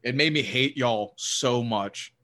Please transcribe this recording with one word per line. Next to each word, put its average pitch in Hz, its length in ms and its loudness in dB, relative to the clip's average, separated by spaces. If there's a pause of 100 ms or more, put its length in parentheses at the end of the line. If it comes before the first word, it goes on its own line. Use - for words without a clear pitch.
it 123 120 -4
made 151 180 2
me 147 100 2
hate 127 340 0
y'all 113 400 0
so 123 460 0
much. 104 600 -4